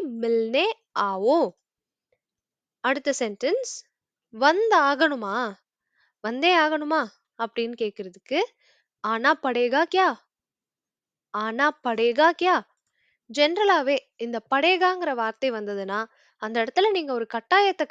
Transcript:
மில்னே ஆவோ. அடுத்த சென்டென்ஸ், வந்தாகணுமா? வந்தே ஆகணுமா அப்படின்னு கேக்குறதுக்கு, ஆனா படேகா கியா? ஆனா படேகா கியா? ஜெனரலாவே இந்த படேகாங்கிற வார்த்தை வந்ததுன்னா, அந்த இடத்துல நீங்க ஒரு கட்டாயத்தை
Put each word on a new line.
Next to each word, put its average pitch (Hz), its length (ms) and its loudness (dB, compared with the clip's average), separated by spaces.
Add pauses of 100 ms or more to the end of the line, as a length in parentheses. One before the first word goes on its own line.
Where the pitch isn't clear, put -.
(200)
மில்னே 226 440 0 (360)
ஆவோ. 202 480 2 (1300)
அடுத்த 277 380 -2
சென்டென்ஸ், 262 520 -4 (720)
வந்தாகணுமா? 277 1120 2 (680)
வந்தே 277 380 2
ஆகணுமா 302 480 0 (320)
அப்படின்னு 240 400 -6
கேக்குறதுக்கு, 208 640 -6 (580)
ஆனா 226 420 0
படேகா 247 400 0 (140)
கியா? 359 180 2 (1160)
ஆனா 226 540 -2
படேகா 240 460 2 (120)
கியா? 349 180 2 (800)
ஜெனரலாவே 311 600 2 (180)
இந்த 233 240 -8 (140)
படேகாங்கிற 349 600 2
வார்த்தை 233 360 -4
வந்ததுன்னா, 202 540 -6 (320)
அந்த 226 280 -2
இடத்துல 381 260 0
நீங்க 330 220 -2
ஒரு 233 140 -4
கட்டாயத்தை 370 640 0